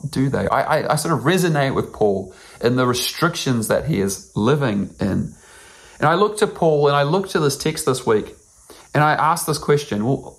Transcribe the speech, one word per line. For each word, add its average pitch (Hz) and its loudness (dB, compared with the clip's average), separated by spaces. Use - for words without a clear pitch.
do 135 0
they? 113 -2
I, 135 0
I, - 0
I 156 2
sort 156 -2
of 120 0
resonate 151 2
with - -4
Paul 98 -2
in 123 2
the 127 2
restrictions - -2
that - 0
he 143 0
is 95 -4
living 110 0
in. 92 -2
And 143 0
I 165 2
look 208 2
to 214 2
Paul 151 2
and 143 4
I 143 4
look 185 0
to 196 0
this 143 0
text 156 -4
this 127 0
week 107 0
and 151 2
I 151 4
ask 151 0
this 147 -2
question, 107 0
"Well, - -4